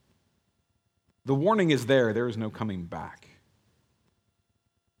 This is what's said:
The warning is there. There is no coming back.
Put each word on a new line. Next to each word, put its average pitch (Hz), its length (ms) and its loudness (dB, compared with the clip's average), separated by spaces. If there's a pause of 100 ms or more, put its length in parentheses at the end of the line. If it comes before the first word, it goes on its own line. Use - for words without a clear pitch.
(1300)
The 135 80 0
warning 175 380 2
is 117 160 0
there. 123 260 4
There 120 140 -2
is 110 100 -6
no 110 140 -6
coming 95 320 -6
back. 82 440 -14 (1700)